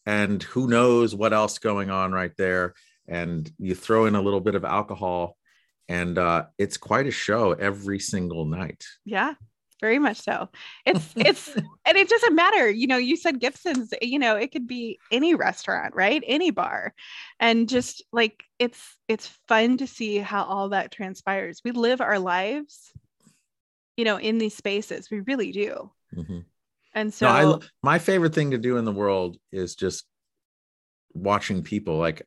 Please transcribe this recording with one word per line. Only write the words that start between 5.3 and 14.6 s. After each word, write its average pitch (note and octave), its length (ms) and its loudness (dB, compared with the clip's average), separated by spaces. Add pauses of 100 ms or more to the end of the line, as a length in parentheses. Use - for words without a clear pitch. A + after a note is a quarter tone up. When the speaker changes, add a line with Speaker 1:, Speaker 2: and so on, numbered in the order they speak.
Speaker 1:
and, F2 300 -2
uh, E2+ 280 2 (120)
it's G2+ 180 -2
quite C3 300 0
a C3+ 40 -4
show G#2 420 0
every G2 460 -4
single F2 460 -4
night. D#2+ 400 -8 (220)
Speaker 2:
Yeah, G3 280 -2 (460)
very A3 180 2
much C4+ 200 0
so. - 300 -4 (360)
It's, F#3 280 2
Speaker 1:
<laughs> - 40 -20
Speaker 2:
it's, - 400 2
and - 400 2
it G4 120 6
doesn't A4+ 260 6
matter. F4 340 6
You A3+ 180 0
know, B3+ 120 4
you B3+ 180 2
said D#4+ 240 -2
Gibson's, B3+ 520 -2 (100)
you B3 160 -2
know, A#3 180 4
it G#3 160 -2
could B3 140 -6